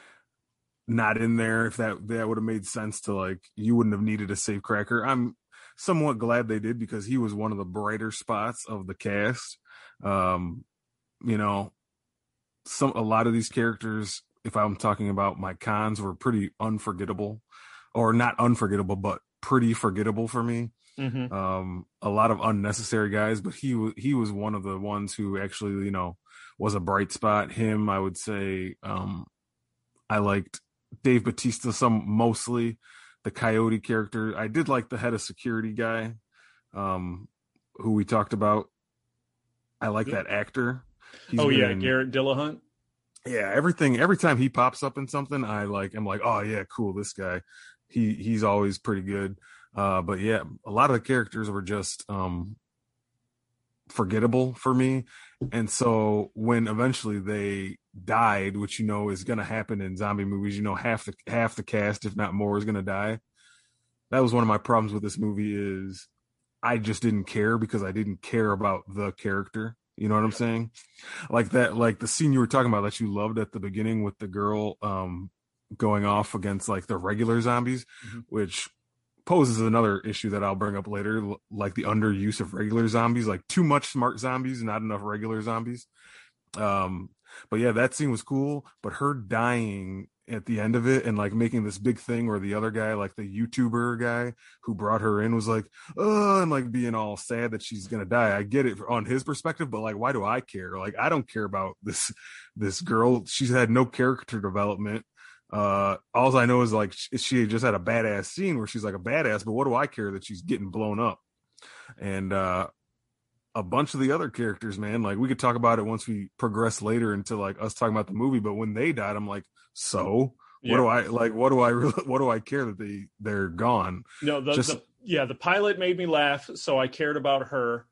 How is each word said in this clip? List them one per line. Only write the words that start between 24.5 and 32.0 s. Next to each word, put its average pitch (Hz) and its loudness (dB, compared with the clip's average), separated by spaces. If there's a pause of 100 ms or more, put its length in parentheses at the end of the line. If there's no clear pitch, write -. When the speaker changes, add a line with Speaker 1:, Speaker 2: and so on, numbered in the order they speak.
Speaker 1:
of 98 -6
the 95 -6
ones 101 -4
who 98 -4
actually, 98 -4
you 98 -2
know, 90 -4 (420)
was 101 0
a 101 0
bright 98 2
spot. 104 2
Him, 107 0
I 98 2
would 95 -2
say, 95 -4
um, 98 -6 (840)
I 107 2
liked 101 0 (420)
Dave 123 6
Bautista 120 -2
some, 113 2